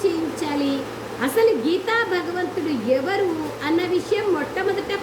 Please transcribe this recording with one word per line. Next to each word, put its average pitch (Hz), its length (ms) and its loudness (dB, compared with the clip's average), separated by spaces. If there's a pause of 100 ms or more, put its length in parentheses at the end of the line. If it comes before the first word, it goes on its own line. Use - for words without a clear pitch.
చేయించాలి? 294 720 0 (540)
అసలు 453 240 4 (120)
గీతా 370 340 2 (160)
భగవంతుడు 349 600 -2 (240)
ఎవరు 370 340 0 (360)
అన్న 330 140 2 (140)
విషయం 415 300 0 (100)
మొట్టమొదట 381 560 -2 (120)